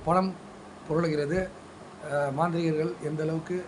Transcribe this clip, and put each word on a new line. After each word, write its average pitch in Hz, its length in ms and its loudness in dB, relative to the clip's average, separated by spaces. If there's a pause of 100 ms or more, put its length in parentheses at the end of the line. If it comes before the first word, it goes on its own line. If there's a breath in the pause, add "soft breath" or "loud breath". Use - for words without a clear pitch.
பணம் 185 300 4 (540)
புரளுகிறது, 160 600 2 (640)
அஹ், 143 260 2
மாந்திரீகர்கள் 165 540 2 (120)
எந்த 151 180 -2
அளவுக்கு 160 460 -2